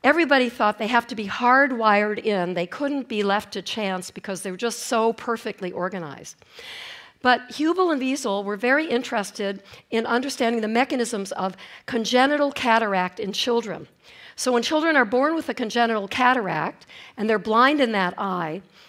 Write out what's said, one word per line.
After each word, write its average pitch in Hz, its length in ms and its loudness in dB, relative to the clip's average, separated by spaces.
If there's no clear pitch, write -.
everybody 277 440 4
thought 208 300 0
they 220 80 -4
have 233 220 2
to 226 80 -8
be 214 100 -6
hardwired 226 960 2
in. 185 300 0
They 175 140 -2
couldn't 285 400 -4
be 208 160 -2
left 202 300 0
to 190 80 -6
chance 190 500 -6
because 190 300 -10
they 190 100 -6
were 185 40 -8
just 233 280 -6
so 226 280 2
perfectly 226 600 -6
organized. 175 640 -8
But 247 280 2
Hubel 339 420 2
and 269 80 -2
Wiesel 262 440 -2
were 208 120 -4
very 269 300 2
interested 208 760 -4
in 226 160 0
understanding 240 560 0
the 214 60 -2
mechanisms 233 640 0
of 185 220 -4
congenital 262 680 2
cataract 208 680 0
in 196 140 -6
children. 220 540 -2
So 254 160 0
when 240 100 4
children 311 340 2
are 254 80 6
born 254 300 2
with 320 160 -4
a - 20 -4
congenital 226 560 0
cataract 220 800 0
and 214 100 -2
they're 214 100 4
blind 247 440 4
in 233 100 2
that 185 240 0
eye, 180 460 -4